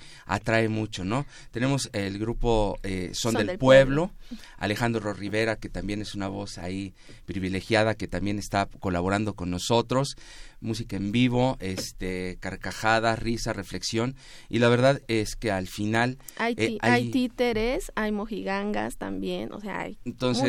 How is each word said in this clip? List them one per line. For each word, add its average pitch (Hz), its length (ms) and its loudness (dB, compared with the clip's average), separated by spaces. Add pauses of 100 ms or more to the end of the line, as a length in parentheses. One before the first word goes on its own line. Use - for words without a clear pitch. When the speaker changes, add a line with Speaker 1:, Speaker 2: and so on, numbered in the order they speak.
(240)
Speaker 1:
atrae 113 460 2
mucho, 107 340 -4
¿no? 120 220 -2 (240)
Tenemos 131 420 -2
el 98 260 -4
grupo, 110 640 2
eh, 92 280 -4
Son - 200 0
Speaker 2:
Son 117 80 2
Speaker 1:
del 101 80 2
Speaker 2:
del 92 100 -4
Speaker 1:
Pueblo, 135 540 8 (160)
Speaker 2:
Pueblo. - 100 -12 (180)
Speaker 1:
Alejandro 110 460 0
Ro 104 100 -4
Rivera, 104 440 0
que 104 120 -10
también 98 320 -4
es 101 140 -10
una 98 140 -4
voz 101 280 -8
ahí 92 380 -6 (320)
privilegiada, 101 720 2
que 92 120 -6
también 104 300 -2
está 98 280 0 (140)
colaborando 98 540 0
con 90 160 -4
nosotros. 117 680 0 (440)
Música 107 360 -6
en 101 160 -2
vivo, 123 480 4
este, 92 800 -6
carcajadas, 110 800 0
risa, 113 320 -2
reflexión. 110 640 -4 (320)
Y 113 100 0
la 120 100 6
verdad 131 380 6
es 110 300 0
que 110 160 -2
al 95 160 -2
final, 113 500 0 (180)
Speaker 2:
Hay 233 200 -2
Speaker 1:
eh, 220 100 2
Speaker 2:
ti-, 226 160 -4
Speaker 1:
hay 226 100 4
Speaker 2:
hay 240 200 2
títeres, 240 840 0
hay 214 160 -2
mojigangas 208 840 -4
también, 190 560 -6
o - 80 -12
sea, 190 220 -8
hay 185 220 -10
Speaker 1:
Entonces, - 440 0